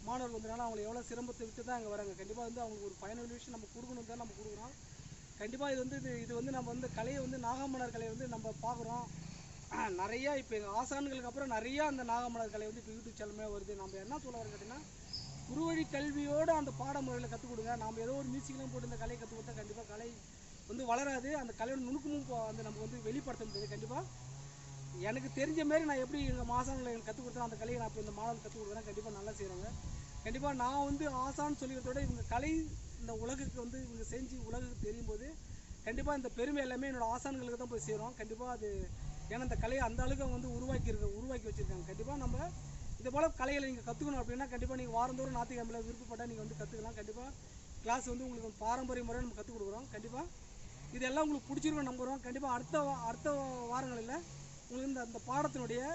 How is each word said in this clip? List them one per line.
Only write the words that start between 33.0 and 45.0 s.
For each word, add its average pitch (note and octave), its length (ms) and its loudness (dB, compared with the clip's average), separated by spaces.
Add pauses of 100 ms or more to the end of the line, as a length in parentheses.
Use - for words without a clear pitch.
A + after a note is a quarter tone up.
உலகுக்கு C4 420 -2
வந்து A#3+ 220 -4
இவங்க A#3 240 -6
செஞ்சு B3+ 300 -4 (100)
உலகுக்கு A#3+ 360 -2
தெரியும் A3+ 260 -2
போது A3 200 -2 (560)
கண்டிப்பா C4+ 300 2
இந்த B3+ 160 0
பெருமை C#4 320 2
எல்லாமே B3+ 280 0
என்னோட A#3+ 220 2
ஆசான்களுக்கு B3 500 -2
தான் A#3+ 100 -4
போய் A3 160 -2
சேரும். G#3+ 300 -2
கண்டிப்பா A3 320 -4
அது, A3+ 180 -2 (600)
ஏன்னா A#3+ 160 -2
இந்த A#3+ 140 2
கலையை B3+ 260 4
அந்த A#3 180 2
அளவுக்கு C4+ 240 4
அவங்க B3 120 2
வந்து B3 180 -2
உருவாக்கி B3 360 2
இருக்க-, G#3 240 2
உருவாக்கி A#3 320 -4
வச்சிருக்காங்க. - 400 0
கண்டிப்பா A#3+ 300 -2
நம்ம C4 200 2 (600)
இது B3 140 -2
போல D4 220 6
கலைகளை C#4 340 2
நீங்க B3 180 -2
கத்துக்கணும் C4 360 0
அப்படின்னா A#3+ 260 0
கண்டிப்பா B3 280 0
நீங்க B3 180 -2
வாரந்தோறும் B3+ 420 2